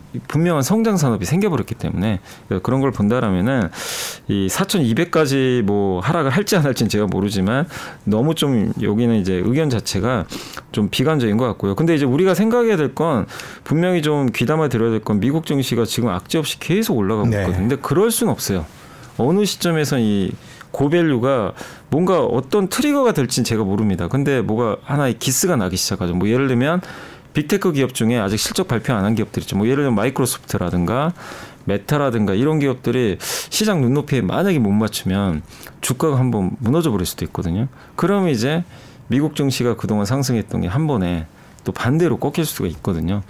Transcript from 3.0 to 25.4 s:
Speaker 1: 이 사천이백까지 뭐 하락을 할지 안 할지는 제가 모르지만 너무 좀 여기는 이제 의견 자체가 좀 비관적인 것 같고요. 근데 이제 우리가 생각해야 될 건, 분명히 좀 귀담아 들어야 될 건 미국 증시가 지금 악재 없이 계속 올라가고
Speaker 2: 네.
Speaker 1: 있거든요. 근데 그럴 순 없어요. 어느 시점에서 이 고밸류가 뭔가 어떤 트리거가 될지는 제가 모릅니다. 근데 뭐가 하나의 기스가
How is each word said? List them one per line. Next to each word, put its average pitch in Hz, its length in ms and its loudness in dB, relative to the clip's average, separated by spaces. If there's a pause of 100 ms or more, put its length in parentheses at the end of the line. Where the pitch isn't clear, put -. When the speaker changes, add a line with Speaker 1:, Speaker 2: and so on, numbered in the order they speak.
Speaker 1:
이 98 220 0
사천이백까지 135 1160 2
뭐 98 360 2
하락을 139 300 0
할지 202 260 0
안 143 80 4
할지는 120 240 0
제가 104 160 0
모르지만 101 640 0 (360)
너무 117 300 2
좀 131 480 0
여기는 113 400 2
이제 92 140 0
의견 131 340 0
자체가 107 560 -2 (460)
좀 104 180 0
비관적인 123 480 2
것 127 80 2
같고요. 101 300 -2
근데 165 180 2
이제 143 100 2
우리가 160 300 2
생각해야 220 440 2
될 143 180 -2
건, 151 320 0 (360)
분명히 170 380 2
좀 147 320 2
귀담아 147 360 0
들어야 117 200 2
될 110 140 0
건 104 160 0
미국 143 260 0
증시가 127 400 0
지금 117 240 -2
악재 90 300 -2
없이 - 200 -4
계속 202 380 0
올라가고 104 320 2
Speaker 2:
네. 107 120 2
Speaker 1:
있거든요. 90 180 0
근데 120 160 2
그럴 165 340 2
순 226 200 0
없어요. 95 360 -2 (540)
어느 180 260 4
시점에서 156 540 0
이 101 320 2 (400)
고밸류가 135 840 2 (360)
뭔가 175 340 2
어떤 180 440 0
트리거가 277 460 2
될지는 123 320 0
제가 110 180 0
모릅니다. 95 440 0
근데 135 340 0
뭐가 107 420 0
하나의 139 340 0
기스가 165 380 0